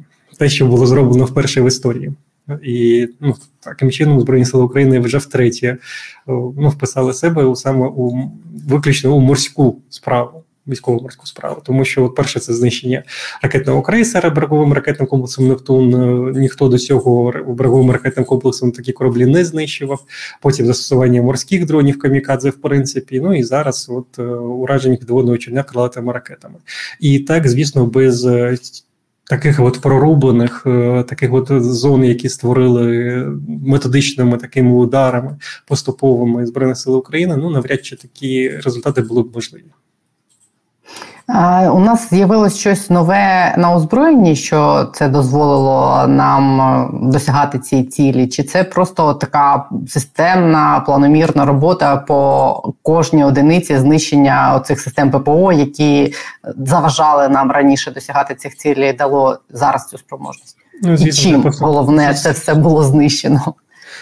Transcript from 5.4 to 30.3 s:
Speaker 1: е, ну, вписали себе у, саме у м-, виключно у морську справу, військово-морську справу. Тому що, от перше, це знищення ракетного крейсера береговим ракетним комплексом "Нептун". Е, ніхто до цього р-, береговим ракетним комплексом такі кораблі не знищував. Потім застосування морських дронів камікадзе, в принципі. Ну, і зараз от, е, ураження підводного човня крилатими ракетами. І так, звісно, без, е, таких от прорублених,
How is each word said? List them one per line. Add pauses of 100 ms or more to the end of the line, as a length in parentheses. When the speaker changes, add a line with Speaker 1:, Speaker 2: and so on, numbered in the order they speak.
Speaker 1:
е, (500)
ну,
вписали
себе
у,
саме
у
м-, (360)
виключно
у
морську (120)
справу, (240)
військово-морську
справу.
Тому
що,
от
перше,
це
знищення (400)
ракетного
крейсера
береговим
ракетним
комплексом
"Нептун".
Е,
ніхто
до
цього
р-,
береговим
ракетним
комплексом
такі
кораблі
не
знищував. (380)
Потім
застосування
морських
дронів
камікадзе,
в
принципі.
Ну,
і
зараз
от,
е, (100)
ураження
підводного
човня
крилатими
ракетами. (440)
І
так,
звісно,
без,
е, (640)
таких
от
прорублених,